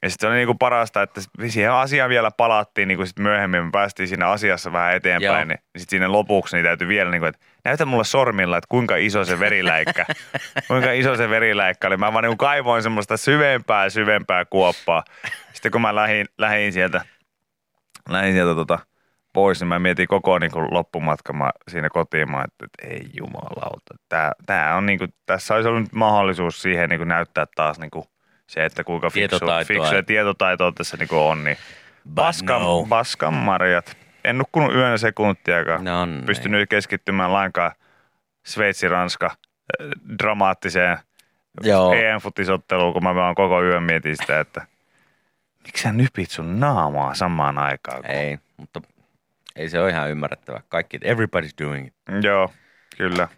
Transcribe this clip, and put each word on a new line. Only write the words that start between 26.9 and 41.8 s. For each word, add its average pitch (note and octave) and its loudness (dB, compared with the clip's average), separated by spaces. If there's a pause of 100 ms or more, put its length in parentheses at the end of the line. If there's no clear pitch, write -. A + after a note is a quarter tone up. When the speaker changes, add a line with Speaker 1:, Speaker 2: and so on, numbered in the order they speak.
Speaker 1:
näyttää E2+ -2
taas D2+ -2
niinku – D#2+ -14 (340)
se, - -4
että D#2+ -6
kuinka E2+ -2
fiksu, G2+ -2 (100)
Speaker 3:
Tietotaitoa. E2+ 0
Speaker 1:
fiksu D#2 2
ja G2 2
tietotaitoa F#2+ 0
tässä - -8
niinku D#2+ -2
on, D2+ 2
niin D2 -2 (480)
Speaker 3:
But D2+ -16
Speaker 1:
paskan, D#3+ 0
Speaker 3:
no. F2 0
Speaker 1:
paskan A2+ 0
marjat. F#2 0 (280)
En A#2+ 0
nukkunut C#3+ 0
yönä B2 2
sekuntiakaan. F#2+ 0
Speaker 3:
No F2 -2
niin. D2+ -8
Speaker 1:
Pystynyt G2+ -2
keskittymään G2 -2
lainkaan F#2 0 (760)
Sveitsi-Ranska, F2+ 0
äh, - -10 (320)
dramaattiseen F#2 0 (640)
Speaker 3:
Joo. F#2+ 4